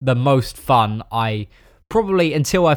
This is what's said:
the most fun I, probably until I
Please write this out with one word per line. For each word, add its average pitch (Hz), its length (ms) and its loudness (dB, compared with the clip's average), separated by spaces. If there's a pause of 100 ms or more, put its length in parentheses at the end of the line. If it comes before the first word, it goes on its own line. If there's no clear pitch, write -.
the 131 140 0
most 131 420 0
fun 110 540 0
I, 110 360 -4 (420)
probably 190 440 0
until 170 340 0
I 147 100 2